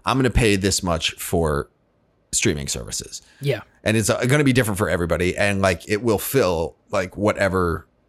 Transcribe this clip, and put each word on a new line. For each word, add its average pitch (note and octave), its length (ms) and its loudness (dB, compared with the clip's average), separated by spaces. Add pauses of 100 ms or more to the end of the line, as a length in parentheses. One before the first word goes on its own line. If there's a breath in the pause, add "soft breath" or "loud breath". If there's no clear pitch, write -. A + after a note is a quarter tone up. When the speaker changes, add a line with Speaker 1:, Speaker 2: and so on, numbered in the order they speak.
Speaker 1:
I'm A#2 100 0
gonna C3 140 2
pay G#2+ 260 4
this F#2+ 260 0
much E2+ 320 -2
for D#2 540 -2 (680)
streaming D2 340 -2
services. - 540 -10 (180 soft breath)
Speaker 2:
Yeah. C3+ 220 -4 (200)
Speaker 1:
And A2 140 0
it's, A2 140 2
uh, A2 160 0
gonna D3 180 2
be C3+ 80 2
different A2 260 0
for G2 100 0
everybody. E2+ 480 0
And, G2+ 260 0
like, F#2+ 260 0
it G#2 140 -2
will A2+ 160 2
fill, F2+ 580 0 (140)
like, F#2 260 -4
whatever F#2 680 0 (220)